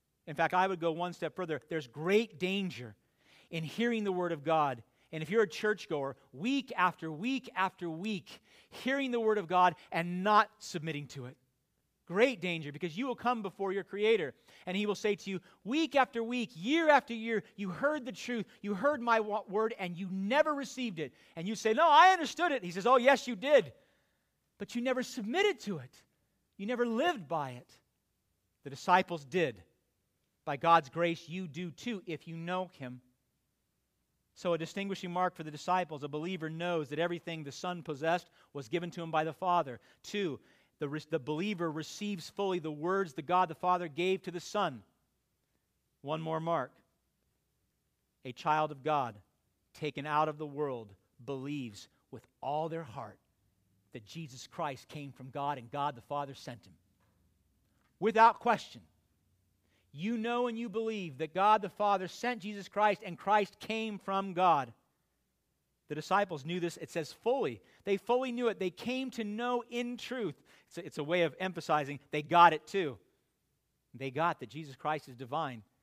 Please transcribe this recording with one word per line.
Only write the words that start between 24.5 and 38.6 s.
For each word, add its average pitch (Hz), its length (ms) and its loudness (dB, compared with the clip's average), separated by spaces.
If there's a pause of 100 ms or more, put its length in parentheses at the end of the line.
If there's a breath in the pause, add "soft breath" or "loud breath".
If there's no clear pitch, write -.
But 202 160 -10
you 240 60 -4
never 254 200 0
submitted 269 600 0
to 185 180 -6
it. - 240 -18 (540)
You 196 100 -6
never 240 180 0
lived 233 420 0
by 147 240 -2
it." 123 200 -18 (920)
The 143 40 -12
disciples 175 560 2
did. 127 380 -2 (840)
By 143 120 -4
God's 165 320 6
grace, 170 380 -2
you 185 200 -8
do 160 240 -10
too 214 340 -8
if 160 220 -10
you 165 100 -10
know 180 400 -6
Him. 127 240 -12 (1300)
So 175 180 -2
a 165 60 0
distinguishing 185 520 -8
mark 180 220 0
for 165 100 -12
the 151 60 -12
disciples, 156 540 -2
a 147 40 -6
believer 156 440 -6
knows 165 380 -4
that 147 100 -4
everything 170 440 -4
the 139 80 -12
Son 180 300 -8
possessed 160 480 -2 (240 soft breath)
was 139 140 -10